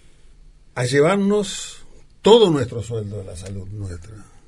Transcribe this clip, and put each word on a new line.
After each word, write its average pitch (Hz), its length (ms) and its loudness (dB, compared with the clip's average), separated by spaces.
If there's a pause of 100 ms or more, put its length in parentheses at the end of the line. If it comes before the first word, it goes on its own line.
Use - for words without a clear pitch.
(760)
a 123 100 -4
llevarnos 196 920 0 (420)
todo 208 300 8
nuestro 123 320 -2
sueldo 107 380 -8
de 101 40 -14
la 92 120 -18
salud 98 320 -12
nuestra. 98 440 -12 (360)